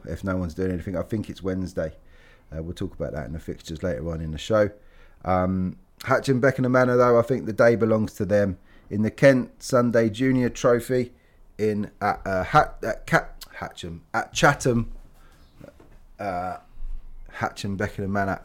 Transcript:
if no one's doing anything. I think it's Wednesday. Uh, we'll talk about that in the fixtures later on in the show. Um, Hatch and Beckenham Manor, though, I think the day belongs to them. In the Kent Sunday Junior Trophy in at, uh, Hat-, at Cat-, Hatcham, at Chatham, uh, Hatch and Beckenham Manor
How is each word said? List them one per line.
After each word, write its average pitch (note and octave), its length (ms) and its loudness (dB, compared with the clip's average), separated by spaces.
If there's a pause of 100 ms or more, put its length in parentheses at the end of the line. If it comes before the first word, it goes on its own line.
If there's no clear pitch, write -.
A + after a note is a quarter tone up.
if E2+ 180 -8
no F#2+ 120 -2
one's F2+ 200 -4
doing F#2 160 -2
anything. F2 260 -6
I D#2 60 -2
think G#2+ 260 -6
it's - 120 -14
Wednesday. F#2 520 -4 (640)
Uh, D#2+ 60 -6
we'll E2+ 120 -8
talk F#2 200 -8
about D2 200 -8
that D2 120 -8
in C2+ 80 -10
the E2 60 -8
fixtures - 420 -10
later E2 300 -4
on E2 100 -6
in D#2+ 100 -6
the D#2 60 -6
show. G#2+ 320 2 (540)
Um, F#2 540 0 (260)
Hatch B2+ 260 0
and B2 120 2
Beckenham B2+ 320 2
Manor, B2 240 4
though, B2 200 6
I A#2 40 6
think A#2 240 -2
the G#2+ 80 -4
day A#2 220 6
belongs A2 400 2
to G#2 100 -4
them. G2+ 320 2 (320)
In G#2+ 140 0
the G#2+ 80 0
Kent C3 520 4
Sunday A#2 460 4
Junior B2+ 400 2
Trophy B2 640 0 (440)
in G#2 320 -2 (120)
at, G2+ 260 -2
uh, F#2+ 160 0
Hat-, - 400 2
at - 240 -6
Cat-, - 380 -2 (140)
Hatcham, E2 420 -12 (120)
at A2 200 -4
Chatham, C3+ 580 2 (1300)
uh, F2+ 380 -6 (720)
Hatch - 340 -8
and G2 120 -4
Beckenham G2 340 -4
Manor G2 340 -2